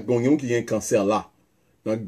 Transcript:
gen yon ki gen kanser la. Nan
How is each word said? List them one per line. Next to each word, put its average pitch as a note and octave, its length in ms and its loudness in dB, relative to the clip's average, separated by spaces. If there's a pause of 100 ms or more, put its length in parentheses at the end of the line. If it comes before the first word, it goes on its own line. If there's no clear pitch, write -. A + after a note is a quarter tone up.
gen A#2+ 240 0
yon D3 140 4
ki B2+ 100 -4
gen A#2 160 0
kanser A2 400 0
la. G#2+ 240 -2 (560)
Nan A2 220 -2